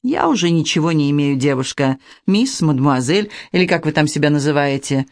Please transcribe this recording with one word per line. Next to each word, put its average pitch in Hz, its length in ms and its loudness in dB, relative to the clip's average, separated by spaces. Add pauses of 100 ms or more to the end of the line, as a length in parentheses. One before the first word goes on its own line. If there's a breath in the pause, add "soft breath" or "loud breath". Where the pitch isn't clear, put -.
«Я 269 260 0
уже 180 200 0
ничего 165 440 0
не 147 180 2
имею, 143 260 0
девушка, 131 640 -2 (280 loud breath)
мисс, 214 360 0
мадемуазель, 143 680 0 (220 loud breath)
или 180 140 2
как 170 180 0
вы 151 80 -2
там 151 160 2
себя 147 220 0
называете», — 143 800 0